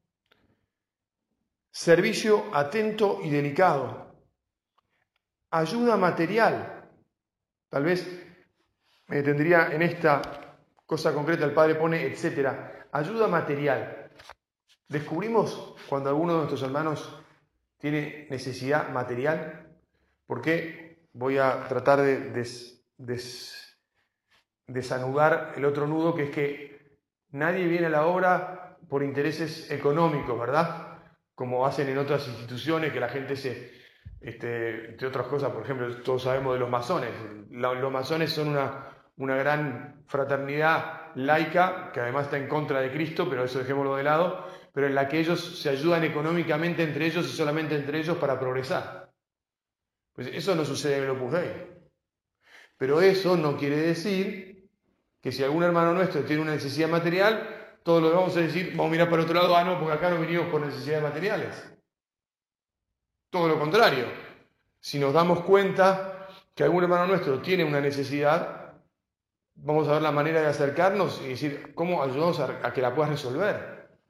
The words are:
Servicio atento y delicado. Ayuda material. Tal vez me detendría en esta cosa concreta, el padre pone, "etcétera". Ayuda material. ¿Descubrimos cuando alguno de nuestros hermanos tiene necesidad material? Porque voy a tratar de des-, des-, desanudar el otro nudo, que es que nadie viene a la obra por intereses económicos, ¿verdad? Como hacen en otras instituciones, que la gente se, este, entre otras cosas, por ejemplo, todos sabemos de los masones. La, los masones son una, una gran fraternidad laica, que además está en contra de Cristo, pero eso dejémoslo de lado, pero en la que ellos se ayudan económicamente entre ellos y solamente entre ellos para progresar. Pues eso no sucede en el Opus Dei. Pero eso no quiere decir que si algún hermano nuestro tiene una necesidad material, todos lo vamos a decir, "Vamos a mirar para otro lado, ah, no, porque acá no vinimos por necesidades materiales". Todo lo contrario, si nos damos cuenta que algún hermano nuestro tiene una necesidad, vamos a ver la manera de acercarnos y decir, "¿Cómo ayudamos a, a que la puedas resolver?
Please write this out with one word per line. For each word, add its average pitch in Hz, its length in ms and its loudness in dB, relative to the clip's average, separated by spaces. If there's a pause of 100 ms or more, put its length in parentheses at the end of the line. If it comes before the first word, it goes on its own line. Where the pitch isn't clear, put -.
(1700)
Servicio 208 840 4
atento 208 720 0
y 160 80 -4
delicado. 143 840 0 (1400)
Ayuda 208 460 2
material. 175 960 2 (800)
Tal 143 140 0
vez 175 200 0 (1040)
me 143 100 -4
detendría 147 560 4
en 151 100 0
esta 160 380 4 (640)
cosa 156 300 0
concreta, 151 300 0
el 143 100 0
padre 156 220 6
pone, 165 280 0
"etcétera". 135 880 -4
Ayuda 208 340 0
material. 143 840 -2 (800)
¿Descubrimos 165 840 -2 (140)
cuando 139 220 -2
alguno 165 220 0
de 165 80 2
nuestros 139 220 -2
hermanos 143 560 -4 (600)
tiene 147 520 -6
necesidad 135 600 -4
material? 131 760 -4 (600)
Porque 151 880 -6
voy 131 240 0
a 131 300 2
tratar 135 340 4
de 135 280 0
des-, - 540 -8 (140)
des-, - 800 -12 (880)
desanudar 131 920 0
el 135 80 -2
otro 147 220 0
nudo, 160 280 0
que 147 100 -2
es 143 60 -4
que - 680 -6 (320)
nadie 175 360 -2
viene 170 200 2
a 160 40 0
la 151 160 2
obra 180 720 0 (120)
por 139 140 -2
intereses 143 680 -4
económicos, 143 680 0
¿verdad? 147 640 -2 (340)
Como 127 320 -2
hacen 139 220 -2
en 135 100 -2
otras 143 300 -2
instituciones, 127 640 -4
que 127 80 -4
la 120 80 -2
gente 135 280 -6
se, 120 360 -8 (480)
este, 117 720 -6
entre 127 180 -8
otras 127 180 -4
cosas, 139 240 -2
por 110 140 -8
ejemplo, 123 380 -4
todos 127 200 -2
sabemos 131 320 0
de 127 60 0
los 120 100 -2
masones. 123 400 -2 (400)
La, 123 220 -2
los 131 180 -2
masones 151 400 -2
son 151 180 -2
una, 139 380 -2 (300)
una 135 200 -2
gran 139 720 -2
fraternidad 139 1080 0
laica, 165 800 2
que 123 80 -6
además 131 260 -2
está 147 100 -4
en 135 120 -6
contra 147 320 0
de 131 120 -2
Cristo, 160 360 -2
pero 127 160 -2
eso 127 140 -4
dejémoslo 135 380 -2
de 139 80 -2
lado, 170 420 0 (260)
pero 139 140 0
en 135 80 0
la 135 140 2
que 156 100 0
ellos 165 420 -2
se 151 80 -4
ayudan 160 360 2
económicamente 160 800 0
entre 151 240 0
ellos 160 200 0
y 123 100 -8
solamente 151 380 0
entre 143 240 -2
ellos 160 200 -2
para 135 200 0
progresar. 131 720 -4 (1040)
Pues 127 140 -10
eso 175 260 0
no 156 120 2
sucede 139 320 0
en 135 60 0
el 135 60 0
Opus 127 220 -2
Dei. 170 340 -4 (1120)
Pero 143 240 2
eso 185 380 6
no 147 180 0
quiere 143 200 0
decir 185 920 -2 (540)
que 131 100 -4
si 131 100 -4
algún 147 200 2
hermano 170 320 4
nuestro 170 300 0
tiene 151 180 0
una 156 100 -2
necesidad 139 360 -2
material, 175 720 0 (240)
todos 165 200 4
lo 160 120 4
vamos 180 220 2
a 170 40 4
decir, 165 300 -2
"Vamos 156 160 0
a 160 40 0
mirar 170 200 4
para 165 120 4
otro 165 120 0
lado, 180 220 6
ah, 175 80 6
no, 180 140 0
porque 156 160 0
acá 175 160 0
no 170 100 0
vinimos 165 280 0
por 151 120 0
necesidades 143 420 -4
materiales". 151 720 -4 (1600)
Todo 170 180 2
lo 156 100 4
contrario, 151 480 4 (720)
si - 200 -8
nos 139 140 2
damos 170 280 4
cuenta 185 880 4 (260)
que - 80 -2
algún 175 220 4
hermano 175 220 4
nuestro 190 340 0
tiene 180 240 0
una 147 160 0
necesidad, 143 960 0 (800)
vamos 151 340 0
a 147 60 4
ver 156 80 2
la 151 100 2
manera 156 300 2
de 156 40 2
acercarnos 147 760 2
y 135 60 -8
decir, 139 460 -6
"¿Cómo 170 280 0
ayudamos 151 360 0
a, 127 280 -4
a 123 60 -4
que 131 100 0
la 123 120 2
puedas 151 160 2
resolver? 147 760 -4 (220)